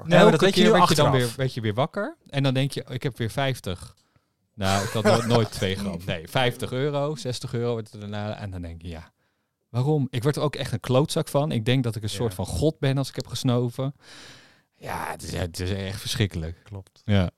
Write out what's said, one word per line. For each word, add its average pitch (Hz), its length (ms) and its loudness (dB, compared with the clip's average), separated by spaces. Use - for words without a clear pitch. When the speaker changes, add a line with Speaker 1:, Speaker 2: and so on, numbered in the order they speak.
Speaker 1:
maar 165 140 6
Speaker 2:
Elke 202 120 10
Speaker 1:
dat 160 100 4
weet 190 140 6
je - 60 -
Speaker 2:
keer 214 120 6
Speaker 1:
nu 214 60 6
Speaker 2:
werd 175 100 8
je 165 60 4
dan 147 120 6
Speaker 1:
achteraf. 127 220 4
Speaker 2:
weer, 113 80 -8
werd 131 180 -2
je 120 60 -6
weer 107 140 0
wakker 202 420 -2
en 139 140 -2
dan 135 120 2
denk 135 180 0
je: - 160 -8
"Ik 131 140 -8
heb 131 140 -4
weer 113 140 -2
vijftig." 131 640 -4
Nou, 98 300 2
ik 110 60 -6
had 110 140 -2
no-, 117 260 4
Speaker 1:
<laughs> 120 60 6
Speaker 2:
nooit 113 140 2
twee 95 260 -2
gram. 92 300 -6
Nee, 87 220 -6
vijftig 123 440 -2
euro, 143 440 -2
zestig 123 380 -8
euro 120 200 -2
werd 113 180 -10
het 107 80 -16
daarna. 104 360 -8
En 101 140 -10
dan 90 120 -8
denk 85 200 -12
je: 90 60 -12
"Ja, 82 240 -14
waarom?" 135 420 0
Ik 123 120 -4
word 139 140 0
er 147 60 -4
ook 151 140 -2
echt - 160 -6
een - 80 -4
klootzak 151 480 0
van. 143 240 0
Ik 117 120 -2
denk 123 200 2
dat 113 120 -4
ik 104 60 -6
een 113 60 -6
Speaker 1:
Ja. - 60 -6
Speaker 2:
soort 117 200 -2
van 113 120 -4
god - 320 0
ben 135 200 0
als 135 100 -4
ik - 80 -14
heb - 100 -10
gesnoven. 123 680 -2
Ja, - 340 -8
het 82 120 -12
is, 80 100 -10
het 87 280 -6
is 90 100 -4
echt 98 300 -6
verschrikkelijk. 90 640 -4
Speaker 1:
Klopt. - 400 -18
Speaker 2:
Ja. 98 340 4